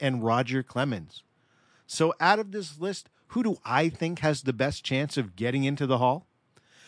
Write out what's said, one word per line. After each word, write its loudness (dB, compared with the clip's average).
and 0
Roger 2
Clemens. -4
So 0
out 6
of -6
this -8
list, -6
who -2
do 0
I 2
think -4
has 0
the -2
best -2
chance -2
of -4
getting -2
into 0
the 4
Hall? 2